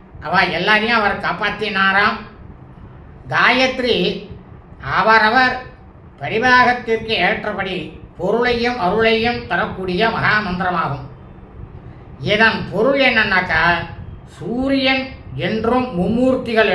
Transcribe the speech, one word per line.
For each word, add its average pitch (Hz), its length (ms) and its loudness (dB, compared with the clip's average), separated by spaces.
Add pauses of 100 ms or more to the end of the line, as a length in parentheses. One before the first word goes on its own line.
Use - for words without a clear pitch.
(280)
அவ 185 160 2 (160)
எல்லாரையும் 214 420 2
அவர் 190 240 0
காப்பாத்தினாராம். 202 920 0 (1160)
காயத்ரி 240 640 2 (1000)
அவரவர் 220 540 4 (680)
பரிவாகத்திற்கு 226 920 2 (140)
ஏற்றபடி 196 480 -4 (420)
பொருளையும் 233 680 0
அருளையும் 226 540 2 (100)
தரக்கூடிய 185 680 -2
மகா 190 180 0 (120)
மந்திரமாகும். 180 600 -4 (1300)
இதன் 214 260 4 (120)
பொருள் 247 360 2
என்னன்னாக்கா, 185 560 2 (760)
சூரியன் 262 640 0 (440)
என்றும் 226 400 0 (120)
மும்மூர்த்திகள் 220 760 2